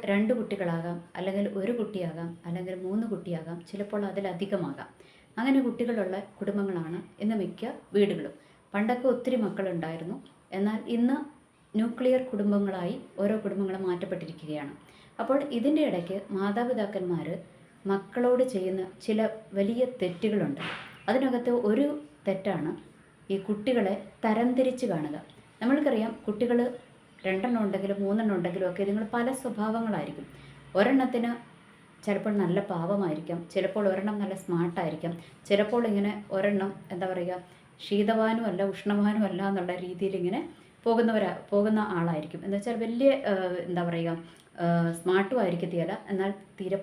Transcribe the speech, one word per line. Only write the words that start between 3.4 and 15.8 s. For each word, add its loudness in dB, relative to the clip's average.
ചിലപ്പോൾ -6
അതിലധികമാകാം. -4
അങ്ങനെ 4
കുട്ടികളുള്ള -2
കുടുംബങ്ങളാണ് -2
ഇന്ന് 0
മിക്ക -4
വീടുകളും. 2
പണ്ടൊക്കെ 2
ഒത്തിരി 2
മക്കളുണ്ടായിരുന്നു, -2
എന്നാൽ 0
ഇന്ന് 4
ന്യൂക്ലിയർ 2
കുടുംബങ്ങളായി 0
ഓരോ 2
കുടുംബങ്ങളും -2
മാറ്റപ്പെട്ടിരിക്കുകയാണ്. -6
അപ്പോൾ 2
ഇതിൻ്റെ 2